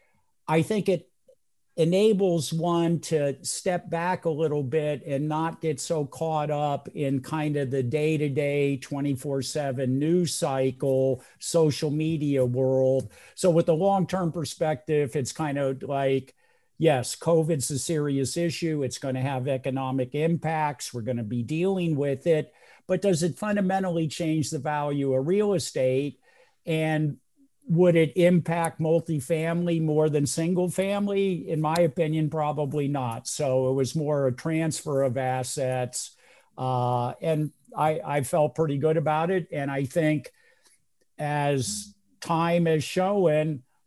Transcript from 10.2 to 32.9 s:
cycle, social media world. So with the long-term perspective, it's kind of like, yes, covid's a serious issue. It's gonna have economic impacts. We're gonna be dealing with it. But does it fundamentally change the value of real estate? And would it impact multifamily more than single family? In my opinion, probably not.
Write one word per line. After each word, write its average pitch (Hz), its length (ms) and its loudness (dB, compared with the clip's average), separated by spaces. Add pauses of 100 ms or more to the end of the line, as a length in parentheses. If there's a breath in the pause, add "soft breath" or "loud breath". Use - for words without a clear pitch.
cycle, 135 880 0 (160 loud breath)
social 156 520 2
media 147 540 0
world. 131 640 2 (240 loud breath)
So 185 160 2
with 165 160 4
the 165 80 4
long-term 185 580 2
perspective, 151 840 -2
it's 131 160 -4
kind 147 260 -4
of 135 240 -2
like, 135 520 -2 (440)
yes, 147 380 2
covid's 160 560 0
a 135 80 -2
serious 147 560 -2
issue. 165 480 -2
It's 123 140 -6
gonna 131 240 -4
have 131 260 -2
economic 131 640 -2
impacts. 156 800 -2
We're 120 80 -6
gonna 120 220 -4
be 120 180 -4
dealing 170 540 0
with 139 320 0
it. 151 260 2 (320 soft breath)
But 185 160 0
does 175 220 2
it 170 120 -2
fundamentally 190 680 0
change 156 440 -2
the 156 100 -4
value 147 520 -2
of 131 140 2
real 202 280 2
estate? 135 640 0 (440 soft breath)
And 156 520 0 (500)
would 175 300 6
it 160 200 4
impact 170 600 2
multifamily 165 1040 0
more 156 300 2
than 143 160 2
single 175 420 0
family? 196 800 0
In 156 140 -2
my 156 140 0
opinion, 160 520 2
probably 147 600 -2
not. 123 380 -4